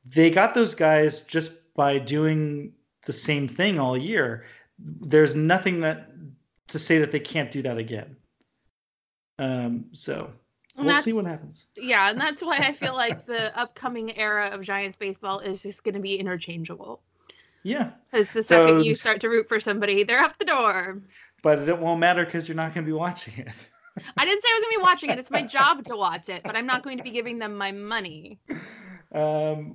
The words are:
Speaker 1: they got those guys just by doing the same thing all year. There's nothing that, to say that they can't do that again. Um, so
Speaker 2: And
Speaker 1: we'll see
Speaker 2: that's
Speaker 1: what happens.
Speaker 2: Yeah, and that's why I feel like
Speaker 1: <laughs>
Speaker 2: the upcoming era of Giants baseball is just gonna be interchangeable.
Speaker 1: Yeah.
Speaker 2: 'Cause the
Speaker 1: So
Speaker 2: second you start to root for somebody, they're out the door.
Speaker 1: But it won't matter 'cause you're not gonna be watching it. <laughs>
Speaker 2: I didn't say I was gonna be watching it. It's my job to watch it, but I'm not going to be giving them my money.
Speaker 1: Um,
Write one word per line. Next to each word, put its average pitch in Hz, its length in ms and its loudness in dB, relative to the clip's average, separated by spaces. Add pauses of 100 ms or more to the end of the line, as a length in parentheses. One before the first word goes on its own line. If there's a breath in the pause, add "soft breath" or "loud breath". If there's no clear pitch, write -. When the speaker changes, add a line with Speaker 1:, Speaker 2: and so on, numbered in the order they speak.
Speaker 1:
they 160 240 6
got 190 240 4
those 226 200 4
guys 156 460 4
just - 540 -8
by 139 240 2
doing 151 720 -2 (320)
the 131 80 -8
same 143 340 -2
thing 180 320 0
all 127 180 0
year. 135 480 -2 (340 loud breath)
There's 151 580 4
nothing 175 440 2
that, 156 280 -2 (600)
to 151 100 -6
say 165 200 4
that 151 140 2
they 147 80 -2
can't 147 300 -6
do 139 120 -6
that 123 140 -4
again. 117 400 -8 (1200)
Um, 123 540 -4
so - 380 -8 (460)
Speaker 2:
And 277 100 -2
Speaker 1:
we'll 285 100 6
see 294 160 2
Speaker 2:
that's 226 40 -2
Speaker 1:
what 190 140 -2
happens. 156 360 -14 (100)
Speaker 2:
Yeah, 208 340 2
and 233 100 -6
that's 302 220 -2
why 330 160 -2
I 285 140 0
feel 269 220 -6
like 233 320 -4
Speaker 1:
<laughs> 240 80 -8
Speaker 2:
the 220 240 -4
upcoming 240 580 -8
era 208 340 -2
of 196 120 -10
Giants 196 340 -4
baseball 196 440 -6
is 190 220 -8
just - 220 -14
gonna 202 160 -4
be 196 160 -4
interchangeable. 175 840 -8 (600 soft breath)
Speaker 1:
Yeah. 240 280 -4 (200)
Speaker 2:
'Cause 214 220 2
the 220 100 0
Speaker 1:
So 165 240 8
Speaker 2:
second 160 180 8
you 151 100 2
start 220 260 0
to 226 80 -2
root 226 200 2
for 220 120 0
somebody, 202 420 0
they're 233 180 2
out 302 180 2
the - 80 -4
door. 202 560 0 (400 soft breath)
Speaker 1:
But 147 260 4
it 170 100 0
won't 165 220 0
matter 175 240 4
'cause 170 240 -6
you're 160 80 -6
not 160 180 -4
gonna 160 120 -4
be 156 60 -2
watching 170 460 -6
it. - 320 -16 (260)
<laughs> - 200 -12
Speaker 2:
I 269 80 2
didn't 403 180 0
say 480 80 2
I 453 40 6
was 440 100 2
gonna 453 140 0
be 370 40 0
watching 349 280 2
it. 247 80 -2
It's 254 120 -14
my 269 120 0
job 277 440 2
to 233 100 -8
watch 175 320 -4
it, 180 160 -8
but 208 120 -6
I'm 240 100 -2
not 262 160 -2
going 262 140 -10
to 240 60 -10
be 254 80 -12
giving 233 280 -6
them 208 180 -8
my 196 160 -4
money. 202 680 -10 (720 loud breath)
Speaker 1:
Um, 151 640 -2